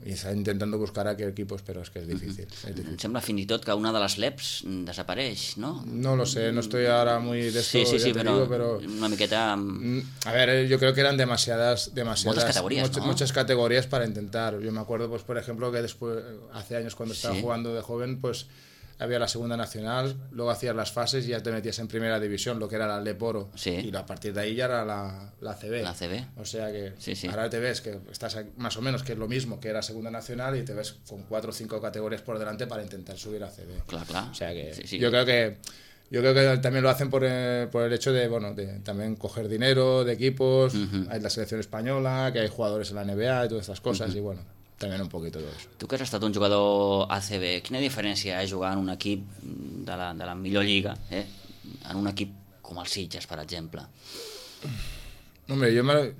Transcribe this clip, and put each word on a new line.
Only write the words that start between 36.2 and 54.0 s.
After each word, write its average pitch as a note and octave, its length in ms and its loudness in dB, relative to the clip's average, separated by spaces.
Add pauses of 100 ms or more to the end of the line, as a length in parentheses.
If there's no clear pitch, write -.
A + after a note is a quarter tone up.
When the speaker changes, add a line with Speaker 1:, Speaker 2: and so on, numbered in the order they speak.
Speaker 1:
creo C3 140 8
que C3+ 260 8
también C3 220 4
lo C3+ 80 8
hacen C3+ 180 2
por, C3 160 4
eh, B2 460 2
por A#2 120 2
el A#2 80 2
hecho B2 220 4
de, B2 160 6
bueno, G#2+ 240 -2
de G2 280 -6
también G#2+ 340 -4
coger G#2 340 -4
dinero C3 560 6
de A#2+ 80 2
equipos, C3 640 6
Speaker 2:
Ujú. G2 340 2
Speaker 1:
hay A2 100 -2
la G#2 120 -2
selección A2 280 -2
española, C3 720 0
que A#2+ 80 0
hay G#2+ 80 4
jugadores G#2 440 0
en G2+ 60 -6
la G2+ 40 -4
N G2+ 140 -2
B A2 120 2
A B2+ 180 2
y A2+ 40 0
todas G#2+ 140 -2
estas F#2+ 180 -10
cosas, A2 300 0
Speaker 2:
Ujú. F#2 80 -4
Speaker 1:
y - 20 -2
bueno, F#2+ 200 -6 (340)
también G2 260 -4
un F#2 60 -4
poquito E2 320 -8
todo D2+ 80 -8
eso. D2 300 -14
Speaker 2:
Tu - 100 -8
que - 80 -2
has B2 60 -4
estat A#2 220 -4
un G#2+ 100 2
jugador G2+ 760 6
A G2 120 0
C G2+ 180 -4
B, F2+ 240 0
quina B2+ 160 -4
diferència G2+ 640 -2
és F#2+ 80 -2
jugar F#2+ 220 0
en G2 60 2
un F#2+ 100 0
equip G2 340 -2 (160)
de D2 560 -8
la, F2+ 180 -6
de E2+ 120 -8
la F2+ 100 -6
millor G2 300 2
lliga, G2 320 2 (120)
eh? F#2 140 -4 (680)
En F2 60 -6
un G2+ 140 0
equip G2 240 -4 (280)
com F2 200 -12
el F2 60 -10
Sitges, F2 420 -6
per D#2+ 100 -8
exemple? D#2+ 400 -8 (1700)